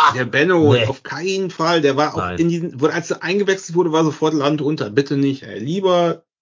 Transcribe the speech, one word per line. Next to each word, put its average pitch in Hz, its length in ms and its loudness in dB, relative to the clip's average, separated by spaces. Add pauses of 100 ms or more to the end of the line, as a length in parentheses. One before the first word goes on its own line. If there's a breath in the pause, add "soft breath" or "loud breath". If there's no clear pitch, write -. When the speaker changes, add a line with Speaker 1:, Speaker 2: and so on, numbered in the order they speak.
Speaker 1:
kannst, - 100 2
der 127 100 -2
Benno, 151 480 4
Speaker 2:
Nee. 120 120 4
Speaker 1:
auf - 180 -4
keinen 190 460 -4
Fall. 165 320 0
Der 139 160 2
war 151 160 2
auch - 40 -10
Speaker 2:
Nein. 90 220 -4
Speaker 1:
in 170 100 2
diesen, 170 300 -4
wo, 147 80 2
als 160 240 -4
er - 120 -8
eingewechselt 190 520 -2
wurde, 170 160 2
war 160 120 4
sofort 156 300 0
Land 147 280 0
unter. 135 280 -4
Bitte 139 280 0
nicht, 139 260 -2
ey. 98 160 -12
Lieber 170 640 0 (180)